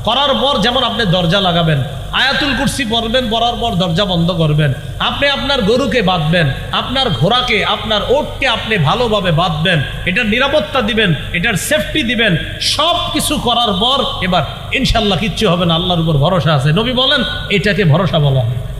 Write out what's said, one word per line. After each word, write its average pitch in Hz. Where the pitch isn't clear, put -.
করার 269
পর 269
যেমন 240
আপনি 226
দরজা 180
লাগাবেন, 165
আয়াতুল 269
কুরসি 269
পড়বেন, 226
পড়ার 226
পর 233
দরজা 180
বন্ধ 175
করবেন, 151
আপনি 247
আপনার 269
গরুকে 233
বাঁধবেন, 170
আপনার 240
ঘোড়াকে, 208
আপনার 214
ওটকে 277
আপনি 220
ভালোভাবে 196
বাঁধবেন, 165
এটার 226
নিরাপত্তা 277
দিবেন, 214
এটার 196
সেফটি 302
দিবেন, 220
সব 339
কিছু 294
করার 233
পর 247
এবার 180
ইনশাল্লাহ 208
কিচ্ছু 208
হবে 175
না, 165
আল্লাহর 180
উপর 160
ভরসা 160
আছে। 147
নবী 233
বলেন, 262
এটাকে 202
ভরসা 170
বলা 143
হয়। 127